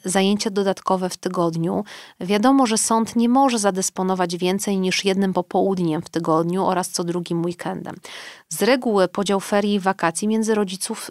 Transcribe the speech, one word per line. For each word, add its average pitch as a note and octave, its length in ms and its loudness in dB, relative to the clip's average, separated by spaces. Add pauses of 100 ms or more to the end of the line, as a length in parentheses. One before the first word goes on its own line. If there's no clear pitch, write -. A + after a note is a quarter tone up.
zajęcia G3 460 0
dodatkowe F#3+ 580 0
w - 80 -8
tygodniu, F3+ 680 -2 (360)
wiadomo, A3 460 4
że G#3+ 120 0
sąd A3+ 380 0
nie A#3 120 4
może B3+ 300 4
zadysponować F#3 800 0
więcej F#3+ 420 0
niż F#3 260 0
jednym F#3+ 280 2
popołudniem F3+ 680 0
w - 60 -18
tygodniu E3+ 580 0
oraz F3+ 240 0
co F3+ 140 -4
drugim E3+ 400 -4
weekendem. F3+ 520 -8 (520)
Z E3 140 -6
reguły G#3+ 460 2
podział G3 320 0
ferii G#3 340 0
i G3 60 0
wakacji G#3 480 0
między A3 260 0
rodziców G#3 560 -4